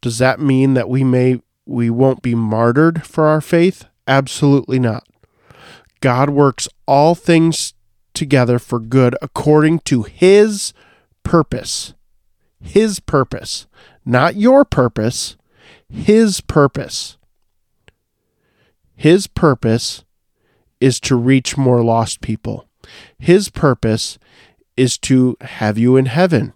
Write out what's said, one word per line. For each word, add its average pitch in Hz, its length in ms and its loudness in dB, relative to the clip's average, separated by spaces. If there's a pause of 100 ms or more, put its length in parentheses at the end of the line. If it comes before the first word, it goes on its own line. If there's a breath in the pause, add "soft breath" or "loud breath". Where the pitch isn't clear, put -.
Does 117 180 -8
that 127 220 0
mean 135 340 2
that 120 140 -2
we 135 140 -2
may, 127 380 0 (240)
we 120 260 -4
won't 127 320 0
be 120 120 -2
martyred 120 720 0
for 156 200 -2
our 156 140 2
faith? 175 460 -2 (200)
Absolutely 135 720 0
not. 117 280 -4 (960 soft breath)
God 131 300 0
works 143 380 0 (180)
all 147 280 2
things 165 600 0 (400)
together 127 440 0
for 120 200 -6
good 123 440 0
according 151 580 0
to 123 220 -2
his 202 720 2 (500 soft breath)
purpose, - 720 -4 (680)
his 208 400 0
purpose, - 680 -6 (380 soft breath)
not 135 320 0
your 254 280 4
purpose, - 720 -4 (520 soft breath)
his 214 520 0
purpose. - 760 -2 (1800)
His 180 320 2
purpose - 800 -2 (760)
is 127 200 0
to - 160 -2
reach 127 400 0
more 123 280 2
lost 113 360 -2
people. - 480 -10 (500 loud breath)
His 180 300 2
purpose - 680 -2 (580 soft breath)
is 127 220 0
to 127 420 0
have 107 380 -6
you 123 180 4
in 131 100 2
heaven. 143 500 0